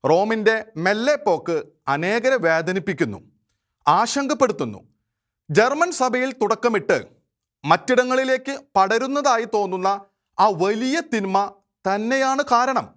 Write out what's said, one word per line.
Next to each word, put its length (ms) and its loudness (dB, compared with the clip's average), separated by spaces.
റോമിന്റെ 520 2
മെല്ലെ 280 0
പോക്ക് 300 0
അനേകരെ 520 0
വേദനിപ്പിക്കുന്നു, 720 -2
ആശങ്കപ്പെടുത്തുന്നു. 920 0
ജർമ്മൻ 420 2
സഭയിൽ 320 0
തുടക്കമിട്ട് 560 0
മറ്റിടങ്ങളിലേക്ക് 920 0
പടരുന്നതായി 760 0
തോന്നുന്ന 360 -2
ആ 100 4
വലിയ 340 0
തിന്മ 240 -2
തന്നെയാണ് 680 -2
കാരണം. 460 0